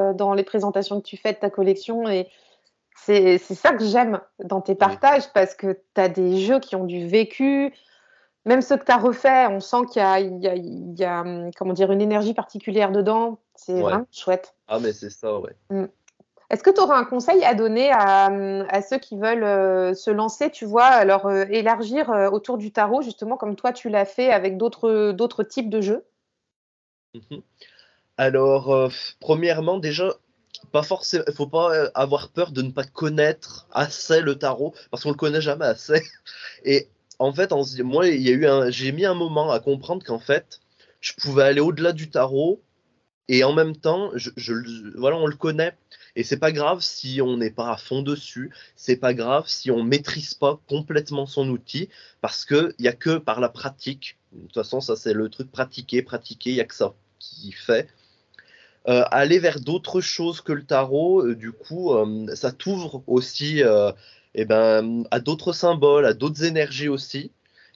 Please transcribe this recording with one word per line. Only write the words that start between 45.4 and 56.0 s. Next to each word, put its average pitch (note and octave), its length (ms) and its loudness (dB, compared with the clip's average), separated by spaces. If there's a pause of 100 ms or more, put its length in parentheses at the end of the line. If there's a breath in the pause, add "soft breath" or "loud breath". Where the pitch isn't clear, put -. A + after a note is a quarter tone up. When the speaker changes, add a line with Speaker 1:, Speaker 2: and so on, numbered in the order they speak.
Speaker 2:
Et A#2 80 -4
c'est C#3+ 140 -4
pas D#3+ 160 0
grave D3+ 280 0
si C3 400 -6
on B2 160 -2
n'est A2+ 140 -4
pas A#2 200 -6
à A2 60 -6
fond C3 240 -6
dessus, C#3+ 500 -8 (240 loud breath)
c'est - 220 -2
pas B2+ 160 0
grave B2+ 340 -2
si - 240 -4
on A#2 120 0
maîtrise C#3+ 500 -4
pas D3 260 -2 (100)
complètement D3 560 -4
son C#3 240 -2
outil, C3+ 400 -8 (320 soft breath)
parce - 240 -8
que D#3 340 0
y A#2+ 80 0
a A#2+ 60 0
que D#3+ 240 -2
par A#2+ 240 -4
la A#2+ 80 2
pratique. - 680 -12 (140)
De - 120 -20
toute - 100 -20
façon, A#2 260 -4
ça, A2+ 160 -4
c'est A2 180 -2
le A2 160 -2
truc, C3 220 -14
pratiquer, C3 500 -4